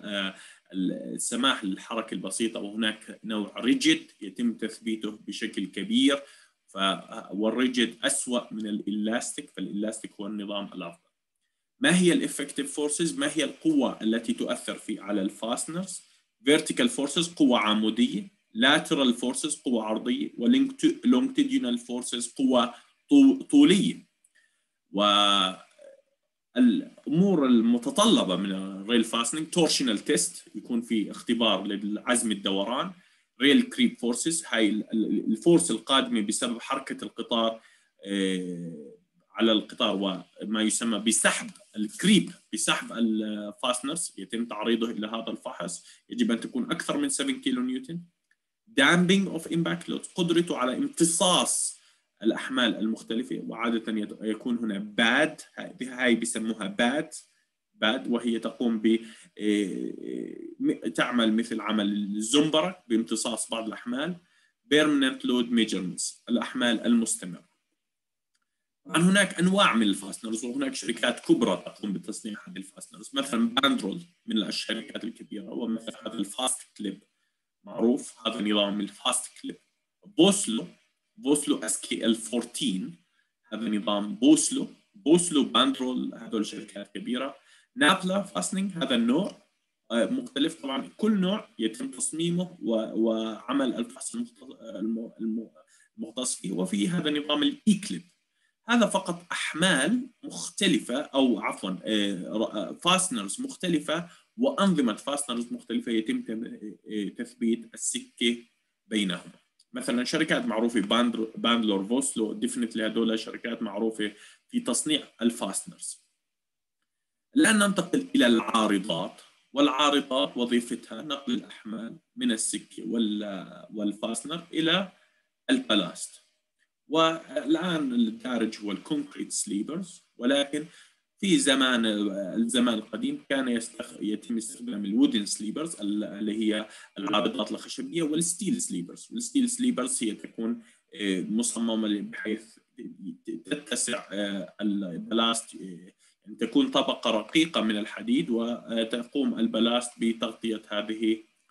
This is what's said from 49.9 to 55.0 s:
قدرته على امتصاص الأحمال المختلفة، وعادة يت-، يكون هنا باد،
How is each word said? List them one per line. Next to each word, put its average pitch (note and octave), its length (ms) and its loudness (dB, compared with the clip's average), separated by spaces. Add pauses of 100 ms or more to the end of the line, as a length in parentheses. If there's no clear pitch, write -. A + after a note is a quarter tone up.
قدرته E3+ 420 2
على B2 200 0
امتصاص E3 1040 2 (420)
الأحمال A#2 540 0
المختلفة، A2+ 720 -4
وعادة A#2 460 -2
يت-، G#2 300 -4
يكون A2 360 -2
هنا G#2 200 -4
باد، A#2 600 2 (180)